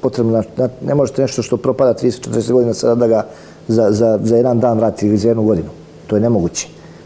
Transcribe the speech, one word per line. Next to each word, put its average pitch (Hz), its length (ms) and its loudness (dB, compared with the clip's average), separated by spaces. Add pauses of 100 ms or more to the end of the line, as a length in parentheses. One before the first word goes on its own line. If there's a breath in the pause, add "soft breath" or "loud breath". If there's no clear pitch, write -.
potrebna, 113 420 0 (140)
na-, 127 120 0 (160)
ne 139 100 -2
možete 135 260 0
nešto 123 200 -2
što 120 160 -2
propada 131 360 0
trideset, - 300 -2
četrdeset 113 280 -2
godina 120 220 2
sada 117 220 0
da 120 120 2
ga 110 180 2 (420 loud breath)
za, 110 240 2
za, 110 320 2
za 110 120 2
jedan 120 240 2
dan 117 180 2
vrati 107 300 0
ili 104 100 2
za 101 100 0
jednu 117 160 0
godinu. 104 260 0 (380)
To 107 80 -2
je 104 60 2
nemoguće. 107 460 -2 (380 loud breath)